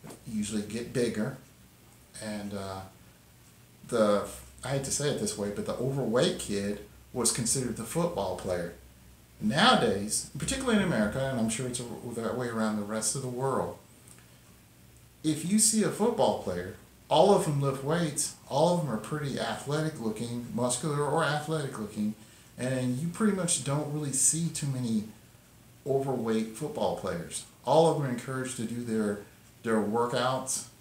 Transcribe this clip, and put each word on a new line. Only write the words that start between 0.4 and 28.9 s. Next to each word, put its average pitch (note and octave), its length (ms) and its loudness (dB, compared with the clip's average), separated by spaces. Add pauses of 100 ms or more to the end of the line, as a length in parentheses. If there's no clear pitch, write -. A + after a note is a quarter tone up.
get A2+ 280 -8
bigger, A2+ 460 0 (840)
and, G#2 320 -8
uh, F#2+ 280 -8 (1040)
the, G#2 400 4 (380)
I B2 40 -4
hate C#3 160 0
to - 60 -4
say D3 180 0
it D3+ 120 -2
this G#2 160 -2
way, G#2 140 -2
but G#2+ 140 -4
the A2 100 -4
overweight C3 640 0
kid G2+ 420 -4 (320)
was A2+ 180 2
considered A#2 460 -2
the A2 80 -8
football G2 500 -2
player. F2 380 -4 (680)
Nowadays, C#3+ 1000 2
particularly C4 400 0
in G3 60 4
America, B2+ 460 2
and B2 100 -2
I'm A2 100 2
sure B2+ 180 -4
it's B2 120 -6
a-, A#2 360 -10
that A2+ 220 -2
way B2 100 -2
around A2+ 280 0
the G#2 80 -2
rest A2 320 -2
of C3+ 60 -4
the B2+ 80 -4
world, B2 480 -2 (1500)
if D#3 260 -2
you G#3+ 80 4
see G#3+ 260 4
a D#3 60 2
football C#3 540 2
player, F2+ 320 -4 (320)
all F3 260 8
of F3+ 120 6
them C#3+ 160 0
lift C3+ 220 0
weights, D#3 520 0 (140)
all D#3+ 240 6
of E3+ 100 2
them B2+ 100 -2
are G#2+ 40 -2
pretty C#3 420 -4
athletic C#3+ 640 -2
looking, A#2 520 -4
muscular C#3+ 520 0
or D#3 180 2
athletic D3 560 -2
looking, G#2+ 360 -2 (420)
and B2+ 400 0
you E3 100 -2
pretty G3 300 2
much E3 260 0
don't C#3+ 300 -2
really D3 180 -4
see D#3+ 380 2
too - 180 -4
many A#2 380 0 (840)
overweight A#2+ 680 0
football G#2+ 400 -2
players. E2+ 500 -6 (200)
All D#3+ 220 8
of D3+ 100 4
them C#3+ 80 0
are B2 80 0
encouraged B2+ 440 -6
to A2+ 80 -4
do A#2+ 180 -6
their, G#2+ 380 0 (420)